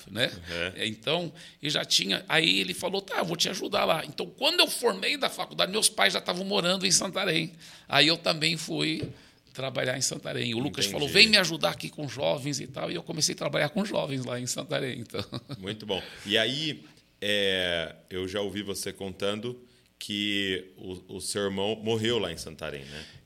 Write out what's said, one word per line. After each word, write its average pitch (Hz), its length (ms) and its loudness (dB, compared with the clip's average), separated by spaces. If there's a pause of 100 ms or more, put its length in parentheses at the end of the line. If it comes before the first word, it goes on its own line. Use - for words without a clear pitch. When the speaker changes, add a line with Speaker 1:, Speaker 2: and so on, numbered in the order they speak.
(100)
Speaker 1:
né? 113 160 0
Speaker 2:
Uhum. 85 580 -4
Speaker 1:
Então, 147 480 -2 (300)
ele 151 80 -2
já 170 120 0
tinha, 185 460 2
aí 165 320 6
ele 180 140 -2
falou, 190 260 -2
"Tá, - 180 -6
eu 214 60 2
vou 170 140 -2
te - 100 2
ajudar 202 380 0
lá." 160 180 2
Então, 147 220 -6
quando 320 340 0
eu 320 80 8
formei 240 480 0
da 269 140 0
faculdade, 175 420 -2
meus 208 160 4
pais 196 240 4
já 196 60 2
estavam 185 260 -2
morando 190 420 2
em 185 40 4
Santarém. 190 640 2 (360)
Aí 143 200 8
eu 165 100 2
também 165 400 0
fui 156 500 -2 (460)
trabalhar 131 420 -2
em 135 60 -2
Santarém. 135 500 -2
O 113 60 0
Lucas 135 260 -2
Speaker 2:
Entendi. - 80 -2
Speaker 1:
falou, 143 160 0
"Vem 214 200 10
me 214 100 6
ajudar 165 320 2
aqui 160 180 -8
com 151 180 -8
jovens 143 540 0
e - 60 -8
tal." 160 240 -6
E 175 60 -4
eu 165 60 -6
comecei 165 320 0
a - 40 -16
trabalhar 151 320 0
com 196 120 0
jovens 151 440 -2
lá 123 120 -4
em 123 80 -6
Santarém, 135 540 -4
então. 101 240 -6 (160)
<laughs> - 180 -12
Speaker 2:
Muito 104 280 -8
bom. 95 160 -2 (240)
E 101 100 4
aí, 135 480 0 (340)
é, 92 760 0 (160)
eu 92 180 -4
já 101 140 -2
ouvi 101 200 -4
você 95 300 -6
contando 104 640 -4 (380)
que 101 800 -2
o, 92 400 -12
o 90 40 -8
seu 101 240 -2
irmão 98 380 0
morreu 113 360 2
lá 92 120 0
em 80 60 -8
Santarem, 76 480 -8
né? 73 200 -12 (220)